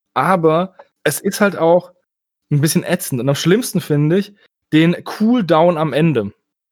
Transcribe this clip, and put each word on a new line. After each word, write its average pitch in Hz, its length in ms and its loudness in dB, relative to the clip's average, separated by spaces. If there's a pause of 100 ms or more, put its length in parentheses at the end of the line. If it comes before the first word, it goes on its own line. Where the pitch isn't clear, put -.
(140)
aber 165 640 0 (280)
es 151 180 -2
ist - 180 -4
halt 202 180 0
auch 170 340 2 (600)
ein 147 100 2
bisschen 156 220 0
ätzend. 143 380 -4
Und 127 80 -2
am 143 60 0
schlimmsten 190 440 0
finde 151 380 0
ich 202 160 -6 (400)
den 165 300 2
Cooldown 175 720 0
am 151 160 -4
Ende. 127 400 0 (380)